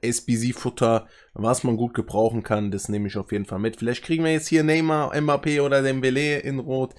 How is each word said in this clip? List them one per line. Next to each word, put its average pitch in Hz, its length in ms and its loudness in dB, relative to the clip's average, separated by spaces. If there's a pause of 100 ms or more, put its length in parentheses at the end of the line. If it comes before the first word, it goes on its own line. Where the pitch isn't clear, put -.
S-B-C-Futter, 117 1080 0 (240)
was 117 320 0
man 113 140 2
gut 120 160 -2
gebrauchen 110 480 0
kann. 104 280 -2
Das 98 200 -6
nehme 104 180 -2
ich 101 80 -6
auf 98 160 -6
jeden 101 140 -4
Fall 95 140 -6
mit. 113 160 -2
Vielleicht 120 280 -4
kriegen 165 200 0
wir 160 80 2
jetzt 156 160 -2
hier 160 140 4
Neymar, 156 520 2
Mbappé 147 480 2
oder 139 160 4
Dembélé 135 640 2
in 135 180 -4
Rot. 131 400 -4